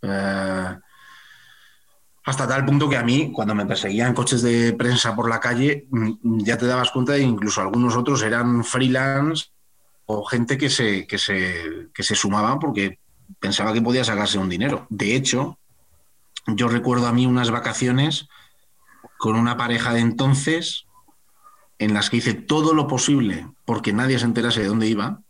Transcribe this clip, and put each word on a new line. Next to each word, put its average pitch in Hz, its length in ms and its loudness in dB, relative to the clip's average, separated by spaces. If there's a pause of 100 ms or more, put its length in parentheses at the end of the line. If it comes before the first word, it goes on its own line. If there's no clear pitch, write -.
Eh, 95 720 -4 (1500)
hasta 135 220 -2
tal 135 180 0
punto 147 240 4
que 135 80 0
a 117 60 -2
mí, 131 280 2
cuando 107 220 -2
me 101 140 0
perseguían 113 480 0
coches 120 260 0
de 117 320 4
prensa 120 420 0
por 117 140 0
la 113 100 0
calle, 135 520 0
mm, 110 520 0
ya 113 140 0
te 123 80 -2
dabas 123 260 2
cuenta 131 220 0
de 143 60 2
que 139 60 4
incluso 107 360 0
algunos 117 340 2
otros 123 280 0
eran 120 400 2
freelance 135 840 0 (640)
o 104 180 -4
gente 120 320 0
que 139 140 0
se, 101 360 0
que 101 120 -4
se, 87 760 -4
que 98 100 -8
se 104 120 -2
sumaban 104 440 0
porque 104 400 -4 (400)
pensaba 110 340 -2
que 117 80 2
podía 123 220 2
sacarse 104 360 -2
un 92 100 0
dinero. 98 400 -4
De 104 260 -2
hecho, 135 440 -2 (880)
yo 113 200 0
recuerdo 120 400 0
a 117 60 0
mí 123 140 4
unas 123 240 2
vacaciones 123 760 0 (880)
con 110 180 0
una 120 220 2
pareja 120 360 -2
de 117 80 2
entonces 135 840 0 (920)
en 107 160 0
las 101 140 0
que 117 80 0
hice 117 160 0
todo 156 400 2
lo 147 140 2
posible 120 600 0 (180)
porque 110 280 -2
nadie 127 260 2
se 117 60 -2
enterase 117 360 0
de 98 60 0
dónde 110 200 2
iba 113 420 -2